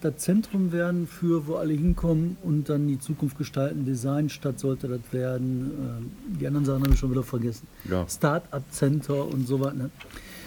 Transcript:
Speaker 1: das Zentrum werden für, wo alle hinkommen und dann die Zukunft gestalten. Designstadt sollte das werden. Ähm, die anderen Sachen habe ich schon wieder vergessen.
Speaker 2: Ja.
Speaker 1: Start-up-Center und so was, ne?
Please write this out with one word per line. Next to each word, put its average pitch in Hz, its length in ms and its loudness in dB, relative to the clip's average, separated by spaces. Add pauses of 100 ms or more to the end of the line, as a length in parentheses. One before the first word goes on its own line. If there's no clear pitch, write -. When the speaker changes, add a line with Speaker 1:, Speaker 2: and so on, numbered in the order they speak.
Speaker 1:
das 147 160 0
Zentrum 190 560 2
werden 175 340 0
für, 165 400 0
wo 160 80 -2
alle 156 180 0
hinkommen 170 680 2
und 151 240 0
dann 147 200 2
die 135 120 0
Zukunft 143 380 -2
gestalten. 143 480 -2
Designstadt 135 760 0
sollte 135 300 -2
das 123 100 -2 (120)
werden. 127 680 -2
Ähm, 131 600 -6
die 143 80 -2
anderen 143 180 2
Sachen 135 180 2
habe 139 100 8
ich - 60 8
schon 131 120 0
wieder 123 120 2
vergessen. 117 440 -2 (220)
Speaker 2:
Ja. 90 200 2
Speaker 1:
Start-up-Center 143 1160 0
und 131 200 -2
so 131 120 2
was, 139 160 0
ne? 127 160 -4 (540)